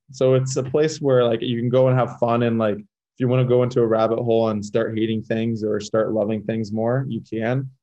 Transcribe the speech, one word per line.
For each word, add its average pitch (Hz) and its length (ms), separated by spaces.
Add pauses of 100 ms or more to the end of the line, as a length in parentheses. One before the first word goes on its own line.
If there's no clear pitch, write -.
(120)
So 131 240
it's 131 200
a 143 80
place 151 380
where, 127 240
like, 117 160
you 117 180
can 120 100
go 131 200
and 127 100
have 120 200
fun 117 240
and, 117 140
like, 107 200
if - 420
you 127 100
wanna 127 160
go 123 180
into 123 160
a 117 80
rabbit 110 320
hole 113 300
and 104 160
start 110 320
hating 110 260
things 113 400
or 107 160
start 104 320
loving 107 320
things 113 300
more, 120 340
you 113 140
can. 123 480 (140)